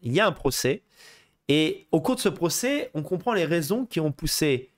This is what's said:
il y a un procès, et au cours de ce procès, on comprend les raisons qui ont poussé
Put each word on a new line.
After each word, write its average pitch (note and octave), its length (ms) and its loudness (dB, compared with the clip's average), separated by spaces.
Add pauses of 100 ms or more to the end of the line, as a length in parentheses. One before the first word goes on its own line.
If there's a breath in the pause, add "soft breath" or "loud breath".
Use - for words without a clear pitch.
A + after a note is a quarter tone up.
il A#2+ 100 -2
y E3+ 80 4
a A3 60 4
un F3 60 2
procès, - 500 -2 (640 loud breath)
et D#3 440 2
au E3 80 2
cours B3+ 160 0
de - 40 -10
ce G#3+ 80 2
procès, B3 680 -2
on D3+ 80 -4
comprend F3+ 300 -4
les F#3 120 2
raisons E3+ 420 0
qui - 140 -4
ont D3+ 120 0
poussé D3 640 0